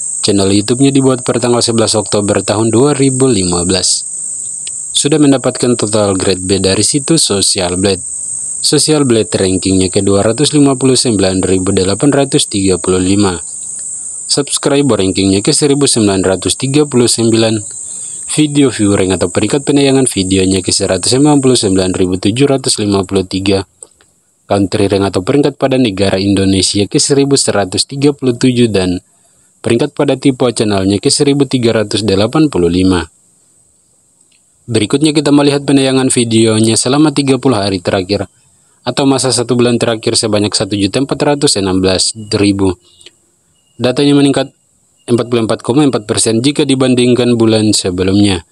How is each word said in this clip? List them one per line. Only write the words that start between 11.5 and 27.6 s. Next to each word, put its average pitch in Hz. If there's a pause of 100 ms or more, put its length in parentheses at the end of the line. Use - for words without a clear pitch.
delapan 98
ratus 135
tiga 95
puluh 92
lima. 95 (880)
Subscriber 139
rankingnya 95
ke 156
seribu 143
sembilan 98
ratus 92
tiga 143
puluh 123
sembilan. 113 (640)
Video 143
view 101
rank 92
atau 92
peringkat 104
penayangan 139
videonya 95
ke 90
seratus 95
sembilan 143
puluh 131
sembilan 95
ribu 92
tujuh 113
ratus 131
lima 101
puluh 95
tiga. 95 (880)
Country 101
rank 98
atau 95
peringkat 143
pada 131
negara 98
Indonesia 98
ke -
seribu 139
seratus 101